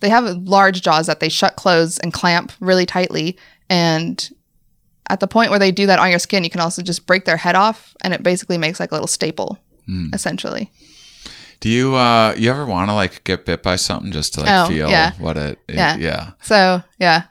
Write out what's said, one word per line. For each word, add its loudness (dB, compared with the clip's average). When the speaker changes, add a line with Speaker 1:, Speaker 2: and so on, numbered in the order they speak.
Speaker 1:
they 2
have 4
large 2
jaws 2
that -2
they -2
shut 0
closed 2
and -6
clamp -2
really 2
tightly. -4
And -2
at -2
the 0
point 2
where 2
they 4
do 0
that 6
on 4
your 2
skin, -2
you -4
can -4
also -4
just -6
break 0
their 2
head 0
off, 0
and -4
it -4
basically 0
makes, -4
like, -6
a -2
little -4
staple, -4
Speaker 2:
Mm. -6
Speaker 1:
essentially. -6
Speaker 2:
Do -4
you, 2
uh, 4
you 2
ever -2
wanna, -2
like, -2
get -4
bit -4
by 0
something -4
just -6
to, -6
like, 0
Speaker 1:
Oh, 4
Speaker 2:
feel -2
Speaker 1:
yeah. 2
Speaker 2:
what -6
it, -8
it -10
Speaker 1:
Yeah. 0
Speaker 2:
yeah. -6
Speaker 1:
So, 2
yeah, 2